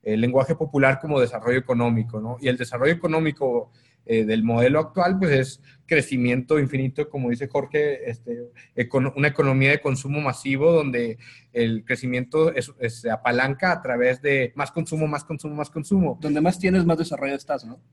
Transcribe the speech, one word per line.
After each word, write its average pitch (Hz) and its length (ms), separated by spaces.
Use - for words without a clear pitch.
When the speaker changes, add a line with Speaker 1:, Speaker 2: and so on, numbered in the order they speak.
Speaker 1:
el 107 180
lenguaje 131 340
popular, 139 460
como 147 200
desarrollo 120 380
económico, 117 640
¿no? 117 200
Y 139 80
el 127 100
desarrollo 127 340
económico, 151 800
eh, 113 180
del 110 200
modelo 120 360
actual, 180 380
pues, 185 120
es 135 320
crecimiento 131 760
infinito, 135 520
como 127 180
dice 120 200
Jorge, 139 640
este, 120 380
econo-, 131 400
una 143 140
economía 135 440
de 147 100
consumo 135 400
masivo 135 500
donde 123 460
el 113 320
crecimiento 131 680
es, 135 260
es, 117 220
se 117 80
apalanca 131 600
a 175 100
través 127 400
de 135 340
más 139 160
consumo, 156 340
más 147 180
consumo, 151 300
más 147 140
consumo. 160 500
Speaker 2:
Donde 151 220
más 180 180
tienes, 185 280
más 165 100
desarrollado 143 400
estás, 135 300
¿no? 113 120